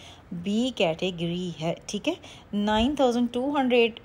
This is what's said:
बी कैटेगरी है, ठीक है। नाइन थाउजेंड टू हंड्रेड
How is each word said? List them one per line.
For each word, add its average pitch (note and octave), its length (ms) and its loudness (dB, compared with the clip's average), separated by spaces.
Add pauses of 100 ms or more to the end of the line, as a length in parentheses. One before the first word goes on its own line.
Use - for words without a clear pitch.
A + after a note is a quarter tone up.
(340)
बी G3+ 360 0
कैटेगरी F3 800 -2
है, D#3+ 260 -4 (140)
ठीक G3+ 180 -6
है। F4 80 0 (380)
नाइन G#3+ 420 2
थाउजेंड B3 340 2
टू C4+ 260 -2
हंड्रेड A#3+ 500 4